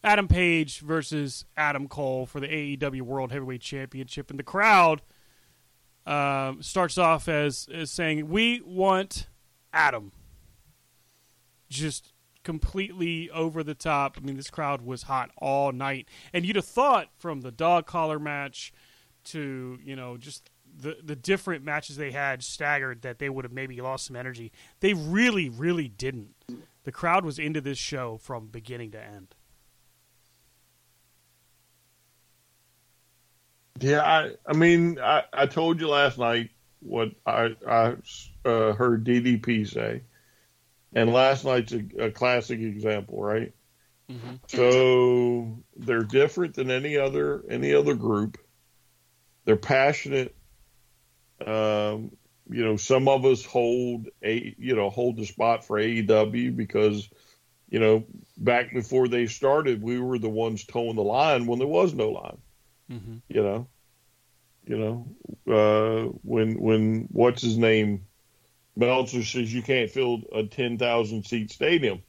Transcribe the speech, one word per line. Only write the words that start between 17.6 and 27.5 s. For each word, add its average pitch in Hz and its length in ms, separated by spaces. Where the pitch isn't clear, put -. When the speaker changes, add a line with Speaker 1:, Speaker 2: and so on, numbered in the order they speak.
Speaker 1:
collar 160 320
match 143 540
to, 131 580
you 139 140
know, 123 200
just 135 320
the, 151 240
the 151 120
different 170 480
matches 147 340
they 143 140
had 135 300
staggered 139 600
that 123 180
they 139 100
would 131 160
have 117 60
maybe 131 300
lost 131 240
some 127 100
energy. 120 360
They 202 140
really, 185 560
really 151 380
didn't. 117 480
The 135 80
crowd 175 340
was 143 120
into 151 240